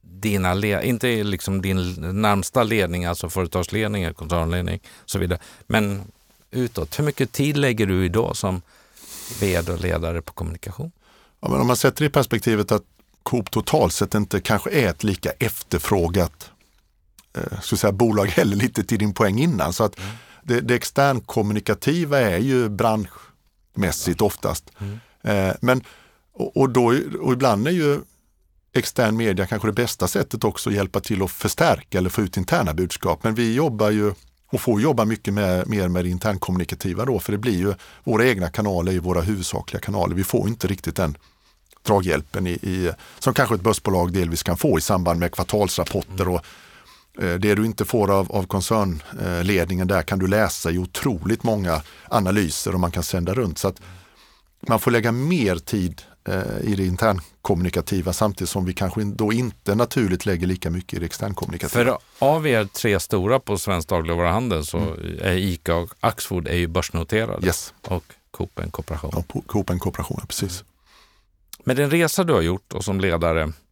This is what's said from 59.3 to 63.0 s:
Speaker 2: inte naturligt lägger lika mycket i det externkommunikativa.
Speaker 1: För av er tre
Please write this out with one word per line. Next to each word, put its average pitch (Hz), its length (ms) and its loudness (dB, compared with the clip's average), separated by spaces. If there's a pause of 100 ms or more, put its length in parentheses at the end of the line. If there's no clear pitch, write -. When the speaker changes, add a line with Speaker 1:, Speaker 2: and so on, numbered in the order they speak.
Speaker 2:
inte 117 420 -2
naturligt 110 520 0
lägger 92 200 0
lika 92 240 -2
mycket 90 240 -6
i 85 60 -4
det 85 60 -4
externkommunikativa. 104 800 -4
Speaker 1:
För 123 140 0 (200)
av 151 280 2
er 113 180 2
tre 98 360 0